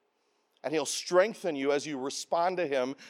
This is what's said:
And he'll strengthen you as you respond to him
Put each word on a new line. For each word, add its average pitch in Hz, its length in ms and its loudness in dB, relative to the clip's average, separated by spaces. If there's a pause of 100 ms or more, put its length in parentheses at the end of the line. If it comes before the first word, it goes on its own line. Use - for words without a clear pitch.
(640)
And 139 100 -4
he'll 147 120 0
strengthen 180 720 2
you 139 160 2
as 143 140 2
you 151 120 -6
respond 170 600 -2
to 175 100 0
him 135 280 0 (140)